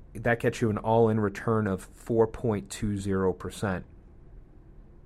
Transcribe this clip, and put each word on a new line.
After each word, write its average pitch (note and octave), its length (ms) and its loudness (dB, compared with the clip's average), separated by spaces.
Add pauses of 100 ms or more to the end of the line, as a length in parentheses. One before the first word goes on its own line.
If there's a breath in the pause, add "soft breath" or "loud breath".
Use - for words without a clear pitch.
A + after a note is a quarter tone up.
(140)
that A#2 260 0
gets - 220 -2
you A2 80 4
an G#2 80 0
all-in A2+ 420 4
return G#2+ 480 0
of F#2 260 -4
four A2+ 320 2
point A2 440 -4
two G#2 260 -4
zero F#2+ 380 0
percent. F#2 500 -4 (1200)